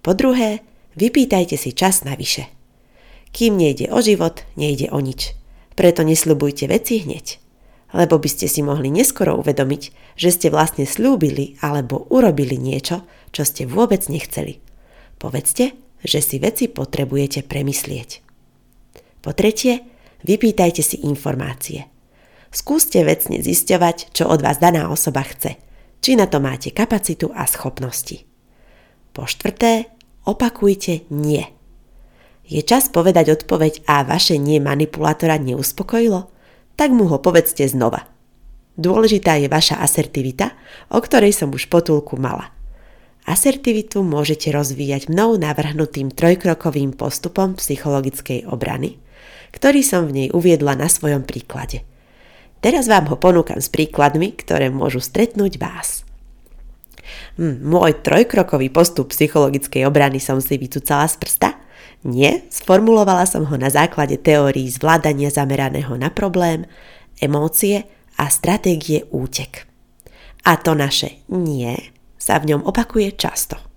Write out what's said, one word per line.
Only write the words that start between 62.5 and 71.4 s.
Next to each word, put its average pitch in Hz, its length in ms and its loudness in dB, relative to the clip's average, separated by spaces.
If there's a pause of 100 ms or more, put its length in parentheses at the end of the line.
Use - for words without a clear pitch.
som 160 240 -2
ho 147 80 -2
na 135 160 0
základe 147 480 0
teórií 139 480 4
zvládania 147 640 0
zameraného 135 640 -2
na 143 160 -4
problém, 175 520 0 (520)
emócie 160 720 -2 (240)
a - 160 -4
stratégie 165 800 0
útek. - 560 -8 (800)
A 170 160 4
to 160 160 2
naše - 480 -4
nie 143 480 -4 (440)